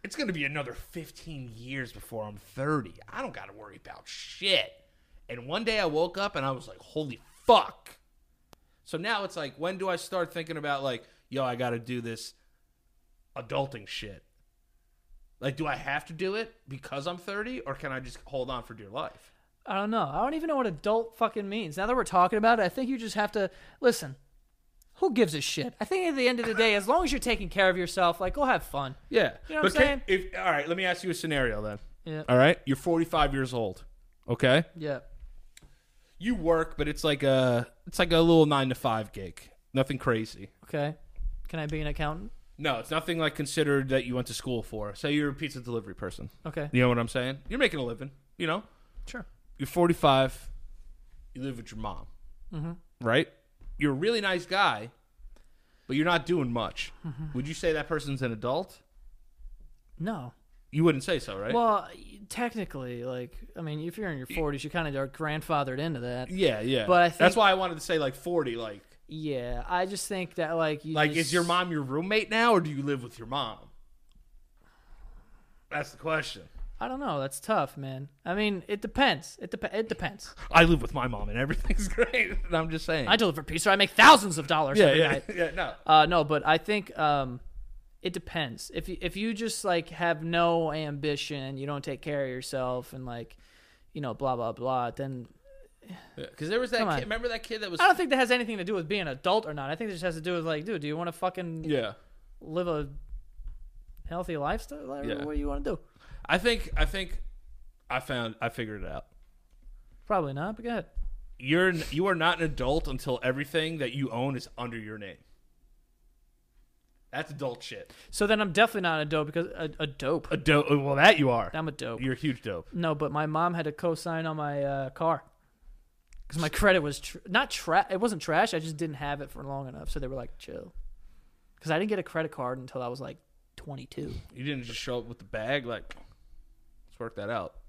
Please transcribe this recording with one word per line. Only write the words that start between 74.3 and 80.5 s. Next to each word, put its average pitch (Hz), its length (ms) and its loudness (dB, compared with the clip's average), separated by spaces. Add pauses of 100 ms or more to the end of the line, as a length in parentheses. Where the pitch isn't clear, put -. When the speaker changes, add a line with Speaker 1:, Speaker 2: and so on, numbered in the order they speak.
Speaker 1:
That's 147 220 -6
the - 60 -20
question. 147 460 -4 (360)
Speaker 2:
I 226 80 -4
don't 254 120 -6
know. 185 200 -4
That's 135 200 -6
tough, 170 380 0
man. 135 320 -10 (160)
I 170 100 -2
mean, 202 320 0
it 208 140 -4
depends. 220 600 0
It 180 100 -8
dep-, 208 220 -6
it 220 160 -2
depends. - 460 -6 (160)